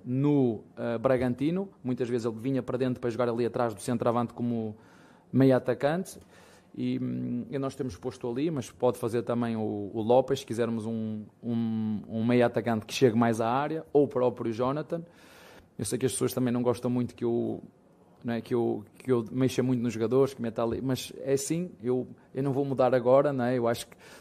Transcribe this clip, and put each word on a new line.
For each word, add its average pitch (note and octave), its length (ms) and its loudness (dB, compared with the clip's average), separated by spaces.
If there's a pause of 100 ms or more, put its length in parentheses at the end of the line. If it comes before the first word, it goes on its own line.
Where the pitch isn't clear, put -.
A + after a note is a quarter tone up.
no, C3 580 2 (140)
eh, A#2 220 -2
Bragantino. C3 720 0 (140)
Muitas B2 260 -2
vezes A#2+ 180 -2
ele A2 120 -4
vinha B2+ 240 -2
para B2+ 160 -4
dentro B2+ 220 -2
para A#2+ 100 -2
jogar A#2+ 180 0
ali A#2 180 0
atrás A#2 280 0
do A2 60 -14
centroavante A#2 520 0
como A#2 420 -4 (580)
meio C3 240 6
atacante. C#3+ 640 -2 (580)
E, B2 220 -2
hum, B2 520 -4
e C#3+ 80 -4
nós C3+ 160 -4
temos B2 220 -6
posto - 320 -8
ali, C3+ 220 -2
mas C3+ 200 -6
pode B2 280 2
fazer A#2 240 -2
também A#2+ 340 -2
o, G#2+ 360 -4
o A2+ 100 -4
Lopes, C3 380 4
se - 60 -14
quisermos A2+ 400 -2
um, A2 380 -6 (180)
um, A2 680 -2
um A2+ 160 -2
meio A#2+ 200 4
atacante A2+ 400 0
que - 80 -14
chegue A#2 240 4
mais A#2 240 4
à A2+ 80 0
área, D3+ 440 -2
ou C#3+ 120 6
o - 40 0
próprio B2 440 0
Jonathan. D3 500 -4 (760)
Eu - 60 -6
sei B2+ 140 -4
que C3 80 0
as B2 60 0
pessoas B2+ 200 -2
também B2 200 0
não B2 100 0
gostam B2 280 0
muito B2 240 -2
que - 100 -8
eu, A#2 380 -2 (640)
não A#2 100 -2
é, A2+ 60 -2
que B2 140 -4
eu, A#2 300 0 (140)
que - 120 -2
eu A#2 200 4
mexa B2+ 320 0
muito B2+ 200 0
nos A#2 100 -2
jogadores, B2 420 2
que A#2 80 -10
meta A#2 200 -4
ali, A2+ 180 -2
mas B2+ 380 -4
é C3+ 140 -2
assim, D#3+ 380 -2 (120)
eu, B2 240 -2 (280)
eu C3+ 80 -4
não C#3 100 0
vou C#3 120 0
mudar B2+ 300 2
agora, C3 380 6
não B2+ 120 -2
é? B2 140 0
Eu A#2 100 0
acho A#2 180 -2
que - 100 -20 (240)